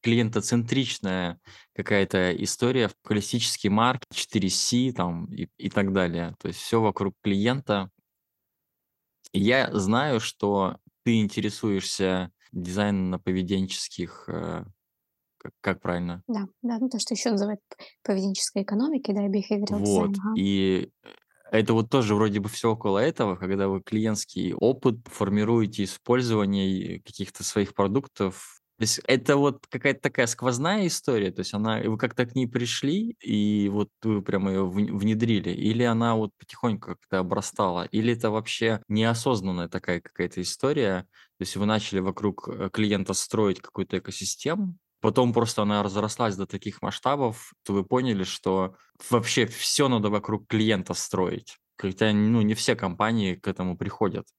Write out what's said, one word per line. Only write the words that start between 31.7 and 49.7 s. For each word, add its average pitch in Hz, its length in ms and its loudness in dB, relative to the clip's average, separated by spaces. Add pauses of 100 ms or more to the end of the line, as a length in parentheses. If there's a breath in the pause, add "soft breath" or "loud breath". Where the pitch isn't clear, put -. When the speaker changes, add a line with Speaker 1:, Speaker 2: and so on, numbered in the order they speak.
Speaker 1:
и - 60 -2
вы 110 100 0
как-то 123 280 0
к 120 100 -16
ней 127 120 2
пришли, 135 760 -2
и 104 480 2
вот 101 200 -2 (140)
вы 107 180 0
прямо 98 300 0
её 95 160 2
вне-, 101 240 0
внедрили, 107 600 2
или 110 320 0
она 117 320 2
вот 110 220 0
потихоньку - 540 -4
как-то - 280 -4
обрастала, 92 680 -2
или 110 280 0
это 117 180 0
вообще 110 580 -2
неосознанная 107 800 0
такая 90 320 -4
какая-то - 400 -6
история? 104 640 -2 (340 soft breath)
То - 60 -8
есть - 120 -8
вы 98 100 0
начали 104 340 0
вокруг, 95 500 -2
э, 98 240 -6
клиента 101 400 0
строить 101 480 0
какую-то - 380 -6
экосистему, 170 760 -6 (240)
потом 120 320 4
просто 113 300 0
она 104 200 2
разрослась 104 540 -2
до 95 100 -6
таких - 360 -10
масштабов, 123 720 -2 (100)
то - 100 -6
вы 98 120 2
поняли, 123 380 0
что 95 520 -2 (340 soft breath)
вообще 117 360 2
всё - 420 0